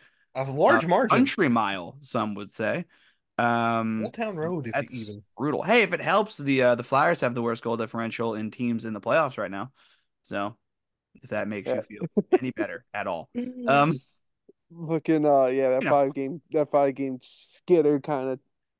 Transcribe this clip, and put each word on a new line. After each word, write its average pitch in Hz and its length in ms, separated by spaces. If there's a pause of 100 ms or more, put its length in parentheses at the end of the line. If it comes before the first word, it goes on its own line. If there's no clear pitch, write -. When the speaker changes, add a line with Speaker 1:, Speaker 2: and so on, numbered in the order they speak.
(340)
Speaker 1:
A 131 120
large 156 400
Speaker 2:
a - 20
Speaker 1:
margin. 185 320
Speaker 2:
country 240 280
mile, 101 540
some 107 320
would 101 160
say. 113 360 (540)
Um, 117 680
Speaker 1:
Old - 80
Town 220 220
Road, 160 320
if 151 80
you 143 60
Speaker 2:
that's 113 280
Speaker 1:
even. 104 140 (140)
Speaker 2:
brutal. 127 260
Hey, 226 180
if 180 120
it 160 80
helps, 202 360
the, 139 240
uh, 123 140
the 120 80
Flyers 151 380
have 123 120
the 120 80
worst 117 220
goal 117 140
differential 113 580
in 107 160
teams 120 340
in 110 80
the 101 80
playoffs 135 380
right 98 100
now. 98 220 (520)
So, 101 320 (600)
if - 160
that 104 160
makes 104 200
Speaker 3:
Yeah. 123 220
Speaker 2:
you 104 100 (160)
feel 214 100 (140)
any 127 120
better 90 420
at 101 140
all. 85 260
Speaker 3:
<laughs> 247 340
Speaker 2:
Um, 143 260 (800)
Speaker 3:
Looking, 160 540
uh, 139 220
yeah, 131 220
that 131 140
Speaker 2:
you - 20
know. 139 60
Speaker 3:
five 143 220
game, 139 280 (100)
that 151 200
five 139 240
game 135 280
skitter - 760
kinda 131 400 (400)